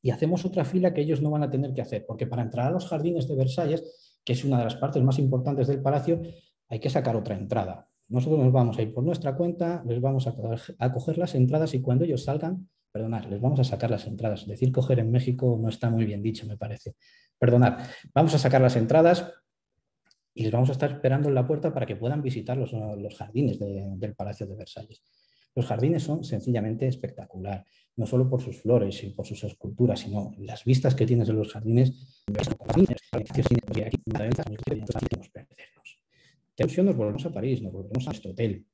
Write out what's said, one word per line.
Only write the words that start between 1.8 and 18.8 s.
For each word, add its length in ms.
hacer, 240
porque 220
para 140
entrar 260
a 40
los 140
jardines 420
de 80
Versalles, 920
que 80
es 100
una 140
de 80
las 100
partes 280
más 160
importantes 480
del 140
palacio, 400
hay 120
que 100
sacar 260
otra 200
entrada. 520
Nosotros 300
nos 120
vamos 260
a 40
ir 120
por 100
nuestra 340
cuenta, 500
les 140
vamos 260
a 80
coger, 440
a 120
coger 260
las 180
entradas 380
y 80
cuando 220
ellos 200
salgan, 460
perdonad, 340
les 160
vamos 180
a 40
sacar 260
las 160
entradas. 420
Decir 240
coger 280
en 120
México 480
no 80
está 220
muy 160
bien 160
dicho, 240
me 120
parece. 380
Perdonad, 400
vamos 220
a 20
sacar 240
las 140
entradas 560